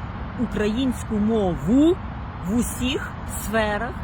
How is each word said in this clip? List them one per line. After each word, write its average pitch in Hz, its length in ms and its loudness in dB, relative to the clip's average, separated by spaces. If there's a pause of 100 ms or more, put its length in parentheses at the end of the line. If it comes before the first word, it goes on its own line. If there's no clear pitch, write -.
(400)
українську 220 760 0
мову 208 800 4 (520)
в 208 80 0
усіх 247 560 -2 (300)
сферах 214 500 0 (120)